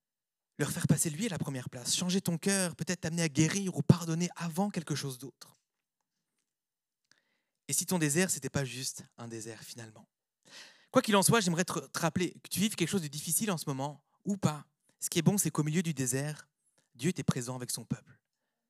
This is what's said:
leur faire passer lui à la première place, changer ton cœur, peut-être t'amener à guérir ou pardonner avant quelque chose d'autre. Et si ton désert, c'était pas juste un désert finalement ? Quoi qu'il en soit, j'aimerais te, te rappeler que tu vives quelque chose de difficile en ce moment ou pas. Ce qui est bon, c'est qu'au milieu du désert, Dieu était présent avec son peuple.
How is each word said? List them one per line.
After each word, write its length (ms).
leur 140
faire 160
passer 220
lui 160
à 20
la 100
première 320
place, 240
changer 260
ton 180
cœur, 360
peut-être 280
t'amener 200
à 60
guérir 480
ou 60
pardonner 520
avant 360
quelque 260
chose 220
d'autre. 420
Et 40
si 140
ton 140
désert, 300
c'était 200
pas 140
juste 400
un 120
désert 340
finalement ? 460
Quoi 120
qu'il 120
en 80
soit, 160
j'aimerais 260
te, 140
te 220
rappeler 320
que 60
tu 100
vives 160
quelque 140
chose 140
de 40
difficile 460
en 60
ce 100
moment 340
ou 120
pas. 300
Ce 100
qui 120
est 20
bon, 160
c'est 120
qu'au 120
milieu 200
du 120
désert, 540
Dieu 140
était 120
présent 320
avec 160
son 140
peuple. 340